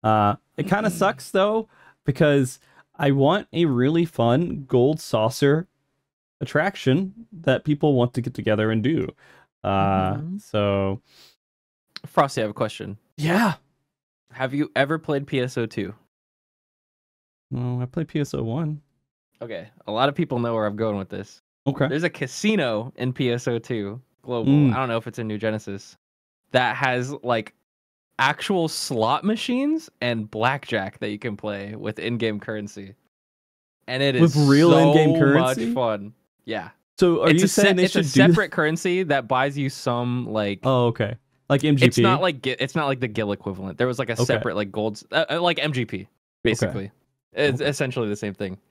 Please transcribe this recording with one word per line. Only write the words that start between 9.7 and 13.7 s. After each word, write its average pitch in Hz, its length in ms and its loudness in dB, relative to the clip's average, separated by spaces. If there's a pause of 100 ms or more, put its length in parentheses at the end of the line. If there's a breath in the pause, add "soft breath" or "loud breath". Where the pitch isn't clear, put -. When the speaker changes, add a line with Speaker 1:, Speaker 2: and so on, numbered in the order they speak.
Speaker 2:
Mm-hmm. 170 240 -8
Speaker 1:
so 98 600 -2 (1040 soft breath)
Speaker 3:
Frosty, 139 340 0
I 107 40 0
have 104 40 -4
a 104 60 -10
question. 104 420 -6 (200)
Speaker 1:
Yeah. 170 360 0 (760)